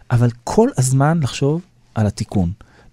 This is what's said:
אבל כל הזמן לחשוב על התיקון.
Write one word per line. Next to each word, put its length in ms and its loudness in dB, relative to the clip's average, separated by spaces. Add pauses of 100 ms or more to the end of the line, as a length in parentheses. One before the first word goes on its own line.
(120)
אבל 180 4 (140)
כל 340 2
הזמן 460 2
לחשוב 380 -2 (340)
על 120 0
התיקון. 440 -4 (420)